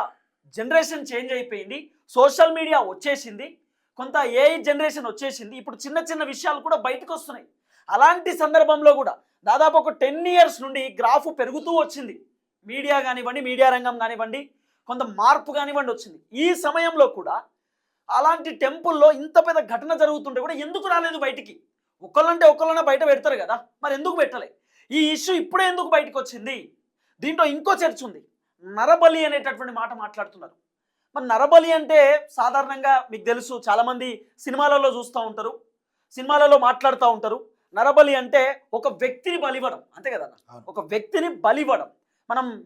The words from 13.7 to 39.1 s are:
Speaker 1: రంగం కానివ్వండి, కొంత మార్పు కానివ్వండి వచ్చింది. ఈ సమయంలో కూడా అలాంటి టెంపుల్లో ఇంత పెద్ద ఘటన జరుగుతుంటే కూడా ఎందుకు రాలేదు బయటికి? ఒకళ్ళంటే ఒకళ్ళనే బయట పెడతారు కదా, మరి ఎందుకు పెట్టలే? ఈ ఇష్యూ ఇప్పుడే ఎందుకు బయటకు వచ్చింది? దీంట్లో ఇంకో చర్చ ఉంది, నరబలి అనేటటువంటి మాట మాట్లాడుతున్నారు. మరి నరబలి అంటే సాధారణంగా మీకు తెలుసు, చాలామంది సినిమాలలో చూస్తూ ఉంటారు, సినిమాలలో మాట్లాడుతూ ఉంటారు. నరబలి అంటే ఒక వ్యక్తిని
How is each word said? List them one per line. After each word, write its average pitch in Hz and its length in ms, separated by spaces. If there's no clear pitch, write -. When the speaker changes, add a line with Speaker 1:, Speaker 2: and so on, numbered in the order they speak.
Speaker 1:
రంగం 247 280
కానివ్వండి, 226 380
కొంత 247 140
మార్పు 294 360
కానివ్వండి 285 380
వచ్చింది. - 240
ఈ 330 40
సమయంలో 320 420
కూడా 185 200
అలాంటి 320 320
టెంపుల్లో 311 460
ఇంత 311 160
పెద్ద 320 140
ఘటన 294 180
జరుగుతుంటే 294 420
కూడా 320 200
ఎందుకు 359 280
రాలేదు 330 320
బయటికి? 214 300
ఒకళ్ళంటే 339 440
ఒకళ్ళనే 320 380
బయట 269 200
పెడతారు 277 320
కదా, 208 140
మరి 285 140
ఎందుకు 359 240
పెట్టలే? 254 280
ఈ 294 100
ఇష్యూ 359 280
ఇప్పుడే - 300
ఎందుకు 359 240
బయటకు 294 260
వచ్చింది? 247 340
దీంట్లో 320 320
ఇంకో 311 200
చర్చ 240 240
ఉంది, 226 140
నరబలి 320 500
అనేటటువంటి 262 520
మాట 233 120
మాట్లాడుతున్నారు. 202 520
మరి 254 180
నరబలి 311 460
అంటే 311 220
సాధారణంగా 269 560
మీకు 202 180
తెలుసు, 240 240
చాలామంది 240 420
సినిమాలలో 285 540
చూస్తూ 240 220
ఉంటారు, 214 220
సినిమాలలో 285 420
మాట్లాడుతూ 254 480
ఉంటారు. 220 220
నరబలి 285 420
అంటే 254 200
ఒక 285 100
వ్యక్తిని 294 420